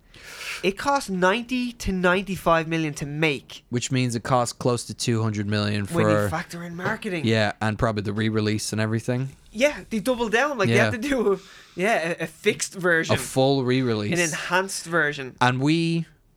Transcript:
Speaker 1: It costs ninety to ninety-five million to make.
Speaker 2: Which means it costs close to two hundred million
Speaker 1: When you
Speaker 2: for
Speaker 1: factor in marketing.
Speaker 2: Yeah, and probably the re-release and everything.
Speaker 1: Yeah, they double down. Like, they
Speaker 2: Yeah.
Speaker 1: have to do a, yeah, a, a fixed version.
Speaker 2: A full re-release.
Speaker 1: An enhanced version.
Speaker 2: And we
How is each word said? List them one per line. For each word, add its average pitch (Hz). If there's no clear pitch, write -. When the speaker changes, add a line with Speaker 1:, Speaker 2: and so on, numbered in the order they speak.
Speaker 1:
It -
costs 277
ninety 233
to -
ninety-five 180
million 160
to 156
make. 147
Speaker 2:
Which 123
means 127
it 113
costs 123
close 123
to 107
two 113
hundred 107
million 104
Speaker 1:
When 110
you 107
Speaker 2:
for 104
Speaker 1:
factor 170
in 170
marketing. 185
Speaker 2:
Yeah, 110
and 107
probably 107
the 101
re-release 107
and 107
everything. 117
Speaker 1:
Yeah, 233
they 220
double 233
down. 262
Like, 190
they -
Speaker 2:
Yeah. 226
Speaker 1:
have 214
to 226
do 226
a, 180
yeah, 175
a, 165
a 165
fixed -
version. 170
Speaker 2:
A -
full 135
re-release. 120
Speaker 1:
An 170
enhanced 180
version. 147
Speaker 2:
And 123
we 165